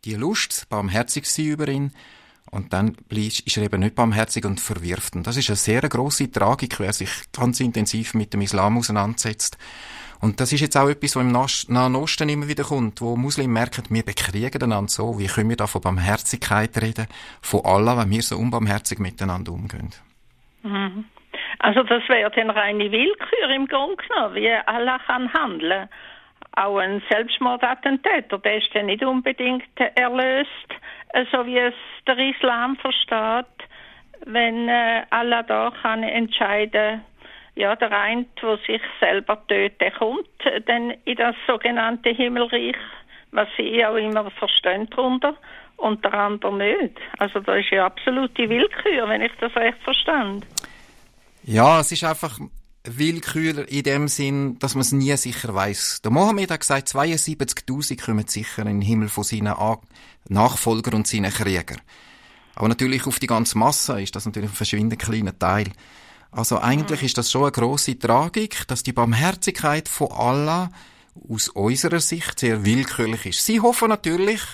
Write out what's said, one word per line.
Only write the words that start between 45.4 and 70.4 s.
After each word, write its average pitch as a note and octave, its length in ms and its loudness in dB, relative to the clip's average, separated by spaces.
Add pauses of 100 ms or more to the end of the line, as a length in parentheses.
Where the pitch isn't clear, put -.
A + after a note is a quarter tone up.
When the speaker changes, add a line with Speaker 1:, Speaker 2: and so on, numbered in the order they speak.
Speaker 2:
und G#3+ 260 0
der G3+ 100 2
andere G3+ 420 0
nicht. G#3 420 0 (200)
Also G3+ 220 0
da G3 160 0
ist G3 160 0
ja F#3+ 160 4
absolute B3+ 640 -2
Willkür, B3+ 600 0
wenn G#3+ 120 0
ich A3 180 0
das A#3 160 -4
recht A#3 280 0
verstand. A#3 640 0 (960)
Speaker 1:
Ja, B2 360 8
es D3+ 140 0
ist D#3+ 100 -2
einfach D#3+ 360 -2 (440)
Willkür D#3 840 -2
in C#3 140 -2
dem C#3+ 260 2
Sinn, C#3 500 -2
dass C3 160 -2
man C3+ 60 2
es B2 100 2
nie C#3 240 4
sicher A#2+ 400 -4
weiss. G2 460 -2
Der A2 100 0
Mohammed G3 400 4
hat D#3+ 80 -2
gesagt, C#3 300 0
zweiundsiebzigtausend C#3+ 1120 -2
kommen G#2+ 260 0
sicher - 360 -6
in G#2 40 -2
den G2+ 140 0
Himmel G#2+ 260 2
von G#2 160 -4
seinen G#2 300 -2
A-, - 260 0 (500)
Nachfolgern A2 680 2
und G#2+ 120 2
seinen G#2 240 0
Kriegern. F#2+ 480 -2 (760)
Aber G#2+ 120 0
natürlich B2+ 400 0
auf C3 120 -2
die B2+ 80 -4
ganze A#2 300 2
Masse B2 440 2
ist G2 140 -8
das G#2+ 100 -8
natürlich G#2 240 -4
ein G2+ 60 -10
verschwindend G#2+ 460 0
kleiner G#2+ 360 -2
Teil. G2 300 2 (640)
Also A2+ 280 -2
eigentlich D3 420 0
Speaker 2:
Mhm. C#3 40 -2
Speaker 1:
ist B2 120 -2
das A#2 140 -2
schon C3+ 120 2
eine C#3+ 80 2
grosse B2 460 0
Tragik, D#3+ 720 0
dass - 160 -4
die C3 100 -4
Barmherzigkeit D3+ 960 2
von - 240 -2
Allah D3 580 0 (600)